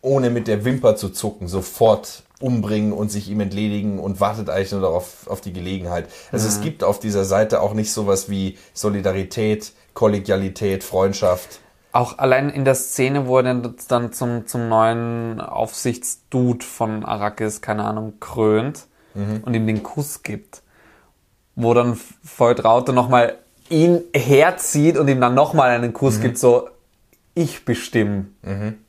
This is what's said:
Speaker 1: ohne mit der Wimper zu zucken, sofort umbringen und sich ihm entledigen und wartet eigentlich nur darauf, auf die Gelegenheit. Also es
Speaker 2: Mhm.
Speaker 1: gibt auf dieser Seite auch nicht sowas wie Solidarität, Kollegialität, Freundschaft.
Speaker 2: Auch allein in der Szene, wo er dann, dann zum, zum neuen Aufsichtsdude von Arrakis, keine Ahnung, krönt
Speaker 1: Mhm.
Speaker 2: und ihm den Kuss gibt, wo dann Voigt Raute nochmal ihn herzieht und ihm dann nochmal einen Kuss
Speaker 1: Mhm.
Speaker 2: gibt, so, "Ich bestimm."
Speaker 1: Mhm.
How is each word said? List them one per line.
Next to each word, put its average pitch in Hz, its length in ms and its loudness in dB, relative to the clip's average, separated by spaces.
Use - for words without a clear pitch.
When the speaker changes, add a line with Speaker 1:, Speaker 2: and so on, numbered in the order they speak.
Speaker 1:
ohne 131 280 2
mit 113 180 -2
der 104 180 0
Wimper 127 320 4
zu 98 120 -6
zucken, - 380 -8
sofort 98 760 0
umbringen 107 540 -2
und 104 180 -4
sich 101 180 -6
ihm 104 100 -4
entledigen 101 580 -2
und 92 220 -6
wartet 104 320 -2
eigentlich 95 220 -2
nur 98 80 -2
darauf, 90 460 -2
auf 95 140 -8
die 90 120 -12
Gelegenheit. 87 520 -6
Also 107 140 0
es 104 120 -2
Speaker 2:
Mhm. 104 40 -6
Speaker 1:
gibt - 200 -6
auf - 160 2
dieser 101 260 -2
Seite 107 360 2
auch 101 120 0
nicht 107 180 -2
sowas 101 380 -2
wie 95 300 -4
Solidarität, 101 1000 -2
Kollegialität, 98 880 0
Freundschaft. 92 760 0
Speaker 2:
Auch 123 260 0
allein 135 300 4
in 139 160 -4
der 135 100 4
Szene, 135 520 -2
wo 127 100 2
er 127 60 4
dann, 123 320 -2
dann 120 240 -2
zum, 120 340 -6
zum 117 220 -6
neuen 117 720 0
Aufsichtsdude - 1300 -4
von 107 400 -4
Arrakis, 107 560 -4
keine 107 240 -4
Ahnung, 107 340 -6
krönt 113 680 0
Speaker 1:
Mhm. 104 300 -4
Speaker 2:
und 123 80 -2
ihm 113 120 0
den 110 160 0
Kuss - 400 -8
gibt, - 400 -14
wo 120 180 2
dann 120 240 2
Voigt 120 280 4
Raute 123 280 4
nochmal 123 440 4
ihn 170 320 4
herzieht 147 840 4
und 147 100 2
ihm 131 140 2
dann 123 120 4
nochmal 143 380 4
einen 120 220 0
Kuss 123 240 2
Speaker 1:
Mhm. 107 40 -2
Speaker 2:
gibt, 123 160 0
so, 123 300 6
"Ich - 320 -2
bestimm." 101 760 -2
Speaker 1:
Mhm. 104 340 -6